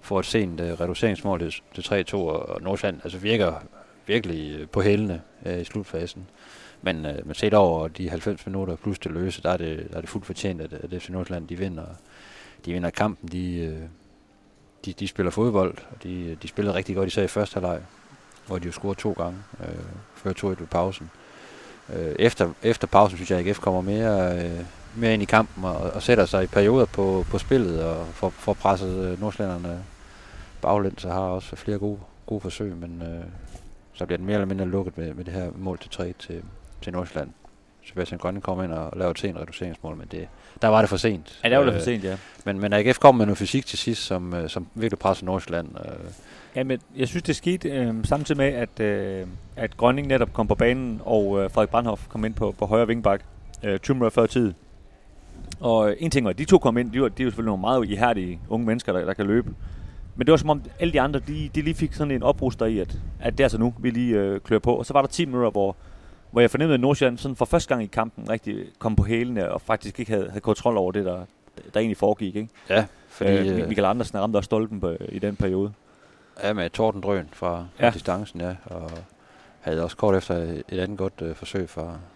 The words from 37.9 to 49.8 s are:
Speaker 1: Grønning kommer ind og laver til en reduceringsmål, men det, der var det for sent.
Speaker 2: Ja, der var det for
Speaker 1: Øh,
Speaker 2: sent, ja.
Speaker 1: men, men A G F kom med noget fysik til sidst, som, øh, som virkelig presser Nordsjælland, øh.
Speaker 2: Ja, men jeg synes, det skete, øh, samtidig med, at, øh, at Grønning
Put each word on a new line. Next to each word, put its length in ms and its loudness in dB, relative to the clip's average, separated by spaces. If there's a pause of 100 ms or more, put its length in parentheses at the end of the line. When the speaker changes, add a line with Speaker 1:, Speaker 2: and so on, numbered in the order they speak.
Speaker 1:
Grønning 260 -4
kommer 200 -2
ind 80 -4
og 260 -6
laver 140 0
til 180 -4
en 100 -8
reduceringsmål, 560 -10
men 140 -14
det, 180 -10 (340)
der 60 6
var 120 8
det 80 6
for 80 0
sent. 480 -2
Speaker 2:
Ja, 60 6
der 60 8
var 80 8
det 80 4
for 80 0
Speaker 1:
Øh, 40 -2
Speaker 2:
sent, 200 0
ja. 120 -4 (280)
Speaker 1:
men, 160 -2
men 120 0
A 100 6
G 120 6
F 40 -2
kom 160 12
med 120 4
noget 120 0
fysik 280 -2
til 120 -8
sidst, 240 -2
som, 320 -4
øh, 140 -4
som 260 -8
virkelig 240 -2
presser 280 2
Nordsjælland, 420 -4 (100)
øh. 320 -12 (460)
Speaker 2:
Ja, 80 0
men 160 -2 (160)
jeg 120 0
synes, 140 -4
det 140 0
skete, 340 -2
øh, 240 0 (100)
samtidig 340 0
med, 80 4
at, 340 -2
øh, 460 0 (300)
at 200 -4
Grønning 300 4